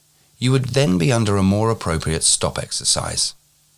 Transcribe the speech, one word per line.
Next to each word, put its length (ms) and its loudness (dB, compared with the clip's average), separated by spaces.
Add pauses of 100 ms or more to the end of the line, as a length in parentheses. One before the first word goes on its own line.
(380)
you 140 0
would 180 0
then 280 2
be 140 2
under 260 2
a 60 2
more 280 2
appropriate 520 -2
stop 360 0
exercise, 760 -4 (440)